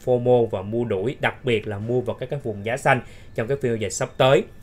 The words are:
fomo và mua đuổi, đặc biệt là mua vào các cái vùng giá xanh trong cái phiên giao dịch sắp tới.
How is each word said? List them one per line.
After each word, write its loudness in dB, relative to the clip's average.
fomo 4
và -4
mua -2
đuổi, -2
đặc -4
biệt 0
là -6
mua -2
vào -6
các -10
cái -6
vùng -8
giá -2
xanh 2
trong -2
cái 0
phiên 0
giao 0
dịch -4
sắp -4
tới. 6